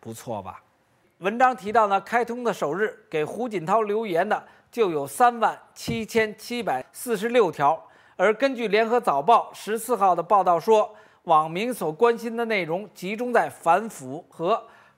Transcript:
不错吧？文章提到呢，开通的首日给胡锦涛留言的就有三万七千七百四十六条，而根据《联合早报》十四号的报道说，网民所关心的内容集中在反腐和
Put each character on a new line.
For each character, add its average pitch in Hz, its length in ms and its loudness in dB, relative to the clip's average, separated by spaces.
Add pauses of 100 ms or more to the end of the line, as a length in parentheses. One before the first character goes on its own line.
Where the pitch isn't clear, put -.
不 113 100 -14
错 113 300 -10
吧？ 92 200 -16 (580)
文 202 180 -4
章 254 180 4
提 202 160 -10
到 220 160 4
呢， 196 140 0
开 233 240 -2
通 240 180 -8
的 220 100 -2
首 151 200 -4
日 202 360 -4
给 156 140 -2
胡 202 240 -6
锦 185 180 -6
涛 214 180 2
留 214 220 -2
言 214 220 0
的 190 140 0 (300)
就 214 180 0
有 151 160 -2
三 240 340 2
万 185 180 2 (160)
七 226 320 -6
千 214 320 0
七 240 260 -8
百 135 280 -2
四 233 240 -6
十 208 140 -4
六 226 220 4
条， 147 300 2 (360)
而 202 160 4
根 269 220 -2
据 233 120 -4
《联 214 200 2
合 240 120 2
早 147 220 0
报》 190 320 4
十 214 240 -8
四 240 180 -4
号 190 200 4
的 170 80 -2
报 196 200 4
道 175 160 2
说， 214 340 2 (300)
网 160 260 4
民 214 240 -4
所 160 180 -4
关 233 260 2
心 226 180 -8
的 233 100 -4
内 214 180 -2
容 170 300 -6
集 190 220 -8
中 247 160 -6
在 185 180 4
反 180 400 0
腐 135 400 -14
和 185 320 -2 (360)